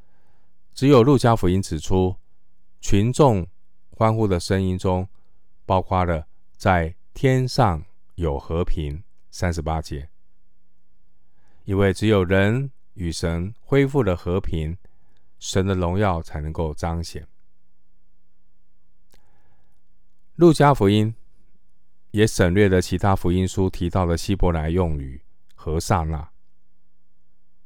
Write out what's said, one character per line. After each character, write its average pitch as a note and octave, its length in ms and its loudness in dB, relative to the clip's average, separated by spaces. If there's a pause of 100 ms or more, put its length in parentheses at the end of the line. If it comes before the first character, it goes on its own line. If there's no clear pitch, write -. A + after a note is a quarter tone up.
(720)
只 - 140 0
有 C3+ 160 10
路 C3 160 8
加 A#2+ 160 6
福 F#2 140 2
音 F#2+ 120 4
指 D#2+ 200 -4
出， F#2 340 2 (680)
群 G#2+ 320 4
众 A2+ 320 6 (460)
欢 A2 240 2
呼 A2 140 2
的 F2+ 100 4
声 F#2+ 240 0
音 F#2 160 0
中， F#2 300 0 (580)
包 F#2+ 160 2
括 F#2 220 0
了 E2 240 -2 (280)
“在 F2 380 2 (180)
天 C3 360 2
上 F#2 360 0 (300)
有 D2+ 240 -2
和 E2 260 -2
平” D2+ 380 -2 (300)
三 F2+ 200 -2
十 D#2+ 80 -4
八 D#2+ 220 -2
节， C#2+ 260 -10 (1600)
因 G2 140 0
为 G2 140 6
只 G#2+ 140 0
有 G2+ 160 6
人 G2+ 480 4 (240)
与 F2+ 160 -4
神 E2+ 500 -2
恢 C#3 260 4
复 C3+ 160 2
了 F#2 140 2
和 F2+ 240 -2
平， D#2+ 360 -2 (640)
神 - 280 0
的 G2 80 2
荣 F2+ 240 0
耀 F2+ 240 0
才 - 180 -8
能 D2+ 120 -6
够 D#2+ 200 -4
彰 E2+ 320 -4
显。 - 240 -14 (3000)
路 E3 160 10
加 C#3+ 220 8
福 G2+ 140 4
音 G#2+ 260 4 (960)
也 G#2+ 160 4
省 F#2 260 4
略 G2+ 160 6
了 F#2 120 6
其 F2+ 180 0
他 G2 160 4
福 F2+ 160 0
音 F#2 160 2
书 F#2 240 0
提 - 180 -2
到 F#2 160 2
的 E2+ 120 2
希 G2 180 0
伯 F#2 160 2
来 D#2+ 200 0
用 E2+ 280 2
语 C2+ 240 -8 (320)
“和 D#2+ 240 -4
撒 F2 240 2
那”。 D#2 280 -6 (1400)